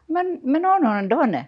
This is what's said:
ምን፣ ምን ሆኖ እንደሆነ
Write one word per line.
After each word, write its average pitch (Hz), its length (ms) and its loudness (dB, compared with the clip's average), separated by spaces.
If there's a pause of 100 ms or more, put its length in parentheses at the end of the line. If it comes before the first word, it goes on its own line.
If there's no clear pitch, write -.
ምን፣ 349 200 -2 (160)
ምን 302 220 0
ሆኖ 381 180 2 (120)
እንደሆነ 214 380 0 (140)